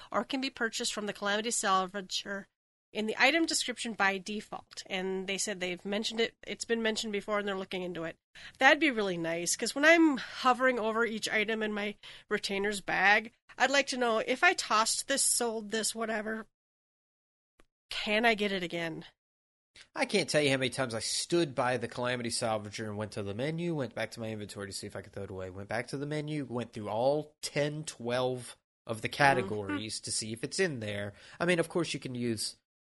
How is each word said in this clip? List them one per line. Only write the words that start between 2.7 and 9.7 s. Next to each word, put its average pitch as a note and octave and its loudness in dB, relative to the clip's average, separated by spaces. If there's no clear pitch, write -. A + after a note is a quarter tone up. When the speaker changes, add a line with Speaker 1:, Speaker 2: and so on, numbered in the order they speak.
Speaker 1:
in G#3+ -2
the A3 -2
item D4+ 6
description A#3+ -2
by G3 2
default." - -10
And F#3+ -4
they G3 -2
said F#3+ -4
they've F3+ -4
mentioned G#3+ -2
it. - 0
It's - -8
been A#3 0
mentioned A3 -2
before, G3+ 0
and G3+ -2
they're G3+ -2
looking F#3+ -4
into F3 -6
it. E3 -8
That'd C#4+ 10
be C#4+ 4
really G3+ 0
nice, E3+ -2
'cause - -4